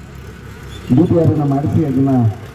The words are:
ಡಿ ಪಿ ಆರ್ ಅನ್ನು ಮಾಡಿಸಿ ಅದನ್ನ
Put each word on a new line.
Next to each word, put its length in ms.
ಡಿ 60
ಪಿ 180
ಆರ್ 80
ಅನ್ನು 180
ಮಾಡಿಸಿ 380
ಅದನ್ನ 240